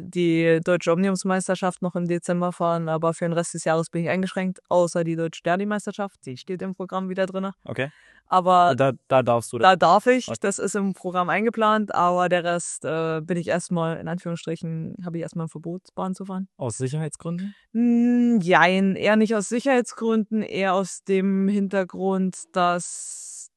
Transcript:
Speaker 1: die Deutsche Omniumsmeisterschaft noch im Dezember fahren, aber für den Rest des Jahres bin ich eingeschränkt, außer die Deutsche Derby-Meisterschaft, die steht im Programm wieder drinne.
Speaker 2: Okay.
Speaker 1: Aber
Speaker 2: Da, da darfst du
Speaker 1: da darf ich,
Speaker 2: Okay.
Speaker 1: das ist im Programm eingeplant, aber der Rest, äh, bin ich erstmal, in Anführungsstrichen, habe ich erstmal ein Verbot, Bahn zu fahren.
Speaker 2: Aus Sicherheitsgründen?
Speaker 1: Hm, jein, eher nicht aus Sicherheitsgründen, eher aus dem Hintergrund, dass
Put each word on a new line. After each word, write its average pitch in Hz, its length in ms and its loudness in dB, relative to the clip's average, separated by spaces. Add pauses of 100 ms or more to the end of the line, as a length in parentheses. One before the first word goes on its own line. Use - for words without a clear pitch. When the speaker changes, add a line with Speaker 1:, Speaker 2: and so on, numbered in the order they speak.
Speaker 1:
die 165 640 2
Deutsche 170 300 0
Omniumsmeisterschaft 185 880 0
noch 180 160 -4
im 175 100 -2
Dezember 175 460 -2
fahren, 170 340 0
aber 165 260 0
für 175 120 -4
den 170 80 0
Rest 170 200 -2
des 165 120 -10
Jahres 165 240 0
bin 170 140 -4
ich 156 60 -2
eingeschränkt, 185 600 -2
außer 175 340 2
die 165 140 -2
Deutsche 165 260 -6
Derby-Meisterschaft, 202 840 -4
die 127 120 -10
steht 185 240 -10
im 190 140 -6
Programm 185 340 -6
wieder 190 160 -2
drinne. 190 260 -6 (140)
Speaker 2:
Okay. 131 260 -6 (360)
Speaker 1:
Aber 180 500 4
Speaker 2:
Da, 135 160 4 (160)
da 131 120 6
darfst 120 300 0
du 123 60 -6
Speaker 1:
da 185 180 6
darf 180 320 6
ich, 247 220 2
Speaker 2:
Okay. 226 100 -6
Speaker 1:
das 202 180 -2
ist - 180 -4
im 196 180 -2
Programm 180 360 -4
eingeplant, 214 640 0
aber 180 360 2
der 175 160 2
Rest, 175 400 -4
äh, 160 340 -2
bin 170 160 -4
ich 170 140 -4
erstmal, 165 480 -2
in 170 100 -10
Anführungsstrichen, 165 960 -8
habe 165 140 -8
ich 160 60 -6
erstmal 165 240 -8
ein - 20 -14
Verbot, 170 320 -12 (120)
Bahn 185 220 -6
zu - 80 -12
fahren. 190 320 -8
Speaker 2:
Aus 123 220 -6
Sicherheitsgründen? 160 760 -6 (200)
Speaker 1:
Hm, 240 680 4
jein, 180 540 4
eher 208 220 2
nicht 220 180 2
aus 202 140 -2
Sicherheitsgründen, 226 920 0
eher 190 320 -2
aus 190 300 -4
dem 190 460 2
Hintergrund, 190 880 0 (180)
dass - 1000 -4